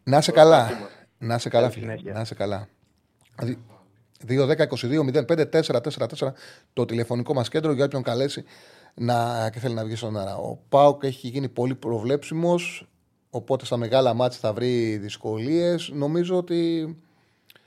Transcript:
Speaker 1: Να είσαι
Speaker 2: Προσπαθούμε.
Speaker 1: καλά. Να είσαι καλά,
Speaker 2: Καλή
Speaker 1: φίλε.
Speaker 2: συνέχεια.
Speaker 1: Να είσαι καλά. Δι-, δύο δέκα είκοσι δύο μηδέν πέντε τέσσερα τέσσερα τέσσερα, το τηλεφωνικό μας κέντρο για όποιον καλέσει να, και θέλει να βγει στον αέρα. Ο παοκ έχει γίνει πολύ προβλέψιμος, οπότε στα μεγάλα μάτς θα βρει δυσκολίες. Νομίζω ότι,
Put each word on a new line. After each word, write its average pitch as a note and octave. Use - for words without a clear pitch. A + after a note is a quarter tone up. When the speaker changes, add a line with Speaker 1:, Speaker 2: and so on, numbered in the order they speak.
Speaker 1:
Να C3+
είσαι D#3
Speaker 2:
Προσπαθούμε. -
Speaker 1:
καλά. D3
Να A#2
είσαι A#2+
καλά, A#2+
Speaker 2:
Καλή -
Speaker 1:
φίλε. A2+
Speaker 2:
συνέχεια. G2+
Speaker 1:
Να G#2+
είσαι A2+
καλά. G2+
Δι-, A#2+
δύο C3
δέκα D#3
είκοσι B2
δύο D3
μηδέν C3
πέντε D#3+
τέσσερα D3+
τέσσερα B2+
τέσσερα, C3+
το B2
τηλεφωνικό A#2
μας B2
κέντρο D#3
για C3+
όποιον C#3+
καλέσει B2+
να, A#2
και A#2
θέλει A#2+
να A2+
βγει A2
στον A2
αέρα. G2
Ο A#2
παοκ C#3+
έχει C3
γίνει C3
πολύ B2+
προβλέψιμος, D3
οπότε C3
στα B2
μεγάλα A#2+
μάτς B2
θα A2
βρει A#2
δυσκολίες. C3
Νομίζω E3
ότι, E3+